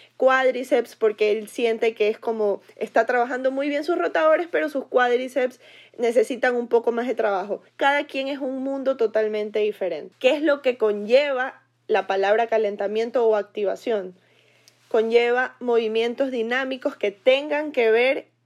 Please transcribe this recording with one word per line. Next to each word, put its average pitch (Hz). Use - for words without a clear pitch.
cuádriceps 254
porque 214
él 214
siente 226
que 214
es 220
como, 214
está 220
trabajando 254
muy 277
bien 285
sus 339
rotadores, 330
pero 302
sus 277
cuádriceps 247
necesitan 240
un 240
poco 233
más 240
de 240
trabajo. 202
Cada 285
quien 269
es 277
un 262
mundo 269
totalmente 214
diferente. 190
¿Qué 254
es 294
lo 285
que 247
conlleva 247
la 196
palabra 202
calentamiento 220
o 220
activación? 202
Conlleva 240
movimientos 233
dinámicos 254
que 208
tengan 285
que 226
ver 254